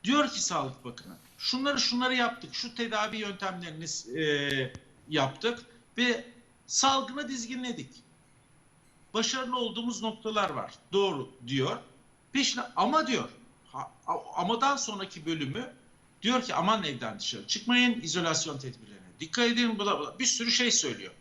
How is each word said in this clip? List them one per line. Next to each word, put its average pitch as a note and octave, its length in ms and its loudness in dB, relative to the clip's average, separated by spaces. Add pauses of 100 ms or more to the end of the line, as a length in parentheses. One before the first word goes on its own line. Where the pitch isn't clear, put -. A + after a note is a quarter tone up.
Diyor C#4 240 4
ki - 140 -4
Sağlık C#3 420 -2
Bakanı, - 320 -14 (220)
"Şunları C4+ 420 0
şunları B3+ 340 2
yaptık, A#3+ 400 0
şu A#3 200 -6
tedavi A3 420 -2
yöntemlerini, F3 1040 -6
e, C#3+ 520 0 (360)
yaptık D3+ 500 0 (400)
ve A#3+ 260 2 (420)
salgını C4+ 640 2
dizginledik. B3 640 -6 (1200)
Başarılı B3 440 0
olduğumuz A#3 440 -4
noktalar G#3+ 480 -2
var." A2+ 240 -6 (180)
Doğru F3+ 380 2 (160)
diyor. C#3 320 0 (540)
Peşine C4 300 2 (140)
ama C#4+ 300 4
diyor, F3+ 220 0 (440)
ha, C3+ 180 -8 (160)
a-, - 360 -4
amadan C4 340 4
sonraki F#3+ 500 -6
bölümü D#3+ 460 -4 (500)
diyor A#3+ 200 4
ki, - 120 -4
"Aman F#3+ 300 4
evden A#2 340 -4
dışarı - 280 -6
çıkmayın, A#3+ 540 4
izolasyon D#3+ 580 0
tedbirlerine B2 500 -14 (120)
dikkat A#3+ 280 2
edin," A#3 300 2
bla G3+ 220 2
bla, - 180 -8
bir B3+ 80 0
sürü A#3 240 2
şey A#3+ 200 4
söylüyor. G2+ 500 0